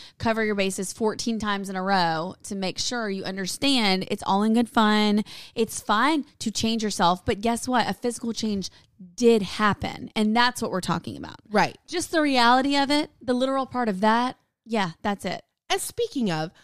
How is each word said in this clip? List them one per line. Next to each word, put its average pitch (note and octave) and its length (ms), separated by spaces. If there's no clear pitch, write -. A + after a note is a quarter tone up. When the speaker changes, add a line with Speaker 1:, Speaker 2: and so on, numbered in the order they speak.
Speaker 1:
cover A3 260
your G#3+ 120
bases G3 400
fourteen A3 440
times G3+ 300
in F#3+ 80
a F#3 60
row F3+ 640
to G#3 100
make F#3+ 240
sure A3+ 320
you F#3+ 140
understand G3 840
it's - 160
all G3 160
in A3 120
good A#3+ 160
fun. G#3+ 540
It's A3+ 240
fine C4 460
to A3+ 120
change A3+ 320
yourself, F#3 440
but G3+ 160
guess A3+ 260
what? B3 180
A G3 60
physical A#3 400
change G#3 380
did A#3 280
happen, - 720
and G#3+ 180
that's A#3+ 280
what A3 80
we're F#3 100
talking - 380
about. - 180
Speaker 2:
Right. F#3 260
Speaker 1:
Just E4+ 260
the D#4+ 100
reality C4 540
of C#4 140
it, D4 200
the B3 140
literal C4 320
part B3 240
of F#3 100
that, A#3 360
yeah, G#3 280
that's G3+ 240
it. - 180
Speaker 2:
And F#4+ 80
speaking C4 520
of, D#3+ 180